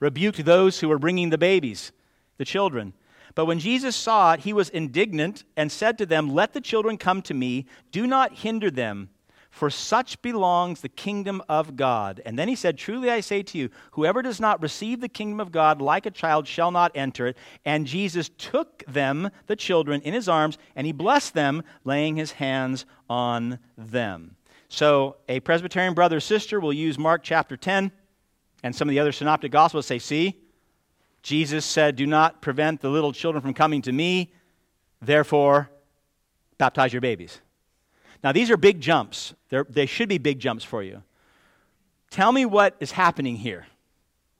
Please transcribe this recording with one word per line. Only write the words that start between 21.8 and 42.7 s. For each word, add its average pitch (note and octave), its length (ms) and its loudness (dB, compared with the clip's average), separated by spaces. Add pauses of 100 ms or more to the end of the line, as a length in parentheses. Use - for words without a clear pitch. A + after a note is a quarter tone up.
laying D3+ 320 0
his D#3 160 -6
hands C3 520 -4 (240)
on A#2+ 500 -4 (180)
them. G#2+ 580 -6 (320)
So C#3+ 480 2 (140)
a C3 100 -2
Presbyterian F3 540 0
brother E3 240 4
or C#3+ 40 -2
sister G#3+ 380 -2
will D3+ 140 -2
use D3+ 260 -4
Mark D#3+ 240 2
chapter D#3 320 -2
ten G3 380 -2 (680)
and B2 140 -6
some D3 140 0
of - 20 0
the C#3 80 2
other D3 140 2
synoptic D3 400 -2
gospels D#3 320 4
say, B2 140 -4
"See, E3 380 -2 (840)
Jesus D3+ 420 -2
said, D3 320 2
'Do C#3 100 0
not D#3 340 2
prevent D3+ 400 -2
the C3+ 80 -4
little D3 220 0
children D3+ 320 -4
from C3+ 100 -4
coming D#3 300 2
to B2+ 80 -4
me, F3 420 0 (680)
therefore C#3+ 680 4 (880)
baptize C3 360 2
your B2 80 -4
babies.'" G2+ 400 -6 (800)
Now, C3+ 80 2
these A3+ 180 4
are A3 80 6
big F#3 220 6
jumps. C3 540 0 (160)
They're, C3+ 180 0
they C#3 200 0
should A#3 200 -2
be F#3+ 120 0
big C3+ 200 -2
jumps A#2 240 -4
for A2 180 -8
you. G2 220 -14 (1080)
Tell G3+ 200 2
me C4 140 2
what G3+ 340 4